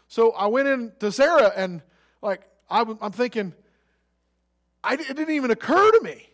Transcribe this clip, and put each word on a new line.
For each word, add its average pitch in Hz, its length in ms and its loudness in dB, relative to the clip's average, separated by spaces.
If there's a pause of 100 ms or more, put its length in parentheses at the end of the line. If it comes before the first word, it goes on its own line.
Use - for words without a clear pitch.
so 226 240 2
I 202 160 -4
went 262 200 0
in 247 320 -2
to 208 120 -4
Sarah 277 440 4
and, 185 260 -6 (400)
like, 196 200 -6 (280)
I, 220 160 0 (160)
I'm 208 100 -8
thinking, 208 420 -6 (1300)
I, 214 100 -4
it 285 140 -8
didn't 311 240 -6
even 269 200 -2
occur 339 400 2
to 440 100 6
me - 320 -12